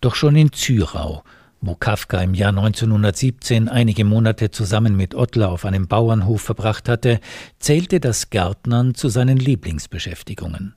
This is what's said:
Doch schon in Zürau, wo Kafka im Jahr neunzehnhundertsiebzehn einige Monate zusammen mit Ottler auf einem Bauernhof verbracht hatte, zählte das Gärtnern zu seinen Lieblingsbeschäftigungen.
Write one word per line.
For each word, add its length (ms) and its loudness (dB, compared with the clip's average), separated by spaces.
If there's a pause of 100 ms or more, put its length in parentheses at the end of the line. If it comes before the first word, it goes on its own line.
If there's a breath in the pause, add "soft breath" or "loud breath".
Doch 140 0
schon 220 4
in 160 6
Zürau, 720 -2 (360 soft breath)
wo 140 -6
Kafka 460 -2
im 140 0
Jahr 180 2
neunzehnhundertsiebzehn 1160 0
einige 360 2
Monate 460 2
zusammen 460 0
mit 180 0
Ottler 360 0
auf 140 -8
einem 240 -2
Bauernhof 540 2
verbracht 460 -4
hatte, 320 2 (380 loud breath)
zählte 400 0
das 320 -2
Gärtnern 640 0
zu 140 -2
seinen 300 2
Lieblingsbeschäftigungen. 1400 -6